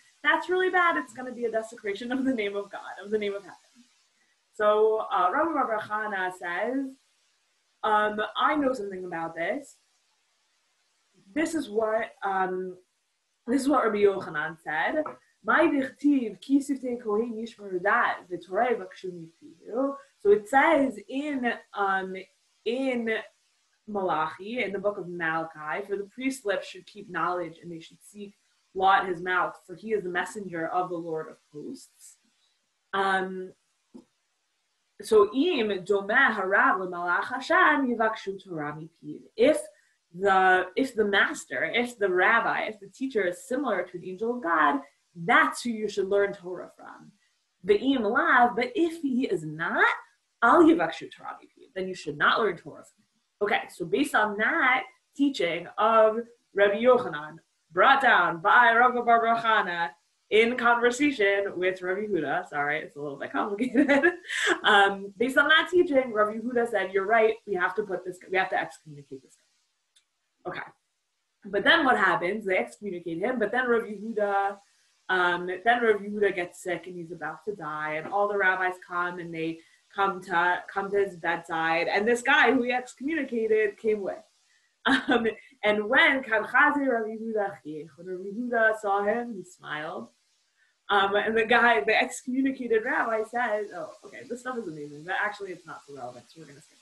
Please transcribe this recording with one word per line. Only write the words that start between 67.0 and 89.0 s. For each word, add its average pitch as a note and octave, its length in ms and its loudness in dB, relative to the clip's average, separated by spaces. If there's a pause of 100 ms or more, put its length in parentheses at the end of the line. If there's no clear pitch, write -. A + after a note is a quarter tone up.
right, A3 300 4 (100)
we G3+ 80 -4
have F3+ 220 0
to G#3+ 60 -2
put F#3+ 220 -6
this, F3+ 140 -10 (120)
we F#3+ 60 -2
have F#3 140 0
to F#3+ 100 -2
excommunicate C#3+ 640 -14
this - 160 -20 (1080)
guy." F3 60 -10
Okay. - 200 -12 (760)
But G3+ 180 -2
then D4+ 220 6
what A3 100 4
happens? F#3 480 0
They F#3+ 140 0
excommunicate F3 600 -6
him, B3 180 -2
but G#3 140 0
then B3+ 140 0
Rabbi A3 280 0
Huda, G3+ 640 -2 (480)
um, F3+ 380 0
then A#3 360 0
Rabbi G#3 220 2
Huda G3+ 300 0
gets F3 280 -8
sick E3+ 240 -6
and F3+ 80 -14
he's E3+ 160 -12
about D#3+ 360 -12
to G3+ 100 -6
die, D#3 380 -6
and D#3 180 -6
all G3+ 160 2
the G#3 80 -2
rabbis F#3 500 0
come F3+ 320 -4
and E3+ 160 -10
they D#3+ 260 -6 (340)
come F#3 280 -2
to, F3+ 400 0 (100)
come G3 180 -4
to G3+ 80 0
his F#3+ 180 0
bedside, E3 720 -2
and G3+ 180 0
this A#3+ 160 2
guy C4 300 6
who B3+ 100 2
he B3 80 -2
excommunicated A#3 1080 -2
came G#3+ 240 0
with. - 220 -8 (640)
Um, B3 400 2 (380)
and G#3 240 0
when C#4 340 4
Kadchazi C4+ 640 2
Rabbi A3+ 280 -2
Huda, G#3+ 420 -4 (380)
when F3 100 -18
Rabbi F#3 240 -10
Huda A3+ 480 0
saw G3+ 240 0